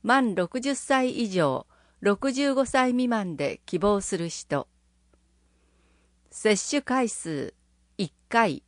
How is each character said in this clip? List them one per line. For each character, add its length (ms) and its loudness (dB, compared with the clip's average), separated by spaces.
満 320 2
六 260 -2
十 140 -2
歳 360 0
以 180 -2
上、 380 0
六 320 2
十 220 0
五 120 2
歳 240 2
未 180 0
満 280 -2
で 300 -4
希 140 -4
望 200 2
す 160 -4
る 120 -4
人。 400 -6
接 400 0
種 120 0
回 260 0
数、 460 -6
一 160 -4
回。 400 0